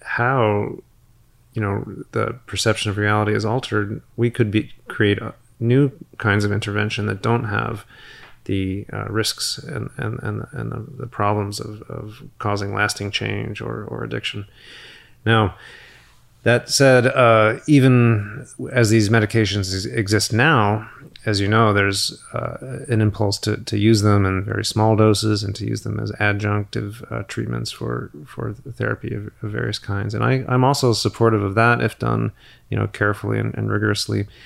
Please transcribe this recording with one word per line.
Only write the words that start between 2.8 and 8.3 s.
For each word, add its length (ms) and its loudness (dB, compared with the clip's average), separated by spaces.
of 80 -4
reality 360 2
is 120 -2
altered, 560 -4
we 120 2
could 200 0
be, 200 -2
create, 360 0
uh, 100 -10
new 320 4
kinds 260 2
of 80 0
intervention 540 -2
that 160 -6
don't 220 0
have 420 -4